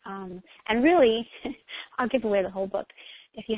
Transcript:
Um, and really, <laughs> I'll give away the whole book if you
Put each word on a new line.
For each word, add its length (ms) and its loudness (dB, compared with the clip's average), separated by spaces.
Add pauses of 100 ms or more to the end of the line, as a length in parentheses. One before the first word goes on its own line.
Um, 360 -12 (260)
and 160 2
really, 440 4 (160)
<laughs> 120 -8 (440)
I'll 80 0
give 160 0
away 180 2
the 80 -4
whole 180 -6
book 200 -6 (480)
if 120 -16
you 100 -4